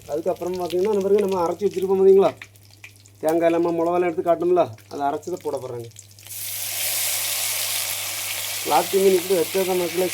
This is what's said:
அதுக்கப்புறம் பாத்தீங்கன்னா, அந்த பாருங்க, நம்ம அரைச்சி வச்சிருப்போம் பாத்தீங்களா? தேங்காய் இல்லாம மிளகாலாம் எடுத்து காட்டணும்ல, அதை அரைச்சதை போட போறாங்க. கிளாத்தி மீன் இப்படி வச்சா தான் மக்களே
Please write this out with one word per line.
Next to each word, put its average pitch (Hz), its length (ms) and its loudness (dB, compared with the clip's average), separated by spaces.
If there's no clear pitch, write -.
அதுக்கப்புறம் 175 500 -4
பாத்தீங்கன்னா, 180 320 0
அந்த 196 120 0
பாருங்க, 202 200 4
நம்ம 190 200 0
அரைச்சி 175 220 -2
வச்சிருப்போம் 190 340 0
பாத்தீங்களா? 190 300 8
தேங்காய் 165 280 2
இல்லாம 170 280 2
மிளகாலாம் 175 300 0
எடுத்து 170 200 -2
காட்டணும்ல, 170 360 4
அதை 139 160 -10
அரைச்சதை 156 340 -6
போட 147 220 -4
போறாங்க. 120 240 -10
கிளாத்தி 170 380 0
மீன் 190 160 6
இப்படி 185 220 0
வச்சா 175 280 0
தான் 185 140 0
மக்களே 175 320 -2